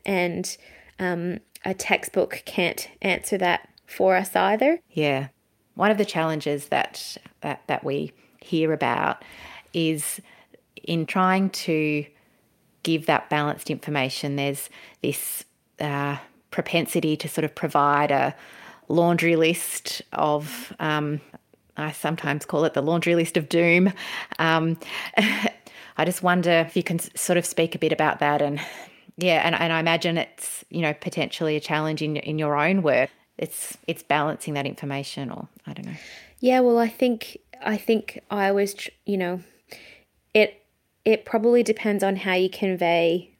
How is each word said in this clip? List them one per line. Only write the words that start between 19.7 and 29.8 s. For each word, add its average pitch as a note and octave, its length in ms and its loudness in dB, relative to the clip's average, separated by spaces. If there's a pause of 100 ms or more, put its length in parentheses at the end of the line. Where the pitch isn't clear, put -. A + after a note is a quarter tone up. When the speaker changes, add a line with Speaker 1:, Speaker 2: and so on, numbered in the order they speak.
Speaker 2:
of, D3 680 -2
um, D3+ 400 -2 (560)
I D3+ 160 -6
sometimes D3+ 520 -2
call D#3 200 0
it D#3+ 100 0
the C#3 80 0
laundry E3+ 320 2
list E3 220 2
of D#3 120 -2
doom. E3+ 440 4 (460)
Um, E3 400 2 (180)
<laughs> - 200 -4
I - 880 -2
just F3 180 -4
wonder F3+ 280 4
if E3 260 4
you F3 60 2
can E3+ 160 -2
s-, - 160 -6
sort - 240 2
of E3+ 80 0
speak E3 280 0
a D#3 40 -6
bit D#3 140 2
about D#3 260 2
that. D3 240 2
And D3 180 -2 (560)
yeah, E3+ 300 2
and, E3+ 80 2
and E3 180 0
I E3 80 0